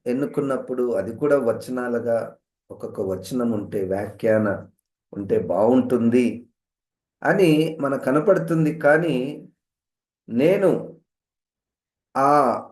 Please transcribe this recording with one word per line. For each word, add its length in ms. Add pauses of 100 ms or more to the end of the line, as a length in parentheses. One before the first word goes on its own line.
ఎన్నుకున్నప్పుడు 880
అది 240
కూడా 220
వచనాలుగా 960 (340)
ఒక్కొక్క 300
వచనం 520
ఉంటే, 320
వ్యాఖ్యాన 840 (440)
ఉంటే 260
బాగుంటుంది 1080 (760)
అని 580
మనకు 240
కనపడుతుంది. 760
కానీ 720 (800)
నేను 720 (1160)
ఆ 360 (200)